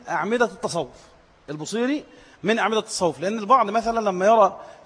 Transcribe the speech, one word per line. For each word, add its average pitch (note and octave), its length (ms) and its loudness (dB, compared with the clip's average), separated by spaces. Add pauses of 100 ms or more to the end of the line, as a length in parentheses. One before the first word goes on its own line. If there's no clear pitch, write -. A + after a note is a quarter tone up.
أعمدة G3 360 -2
التصوف، E3+ 440 -4 (600)
البصيري A#3 540 -4 (380)
من A3 160 0
أعمدة G#3+ 200 0
التصوف، D#3+ 420 -2
لأن G#3 180 -4
البعض G#3+ 320 4
مثلًا A3+ 300 -2
لما F#3+ 260 0
يرى G#3+ 340 4 (260)